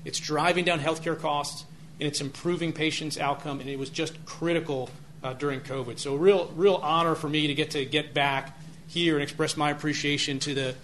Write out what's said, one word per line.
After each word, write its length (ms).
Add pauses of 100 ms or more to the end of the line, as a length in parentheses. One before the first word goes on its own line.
It's 140
driving 460
down 160
healthcare 380
costs, 480 (340)
and 60
it's 160
improving 500
patients' 460
outcome, 420
and 80
it 100
was 120
just 340
critical, 640 (340)
uh, 120
during 260
covid. 380
So 160
a 20
real, 400
real 200
honor 380
for 140
me 200
to 60
get 180
to 120
get 300
back 420 (300)
here 280
and 80
express 340
my 140
appreciation 680
to 160
the 300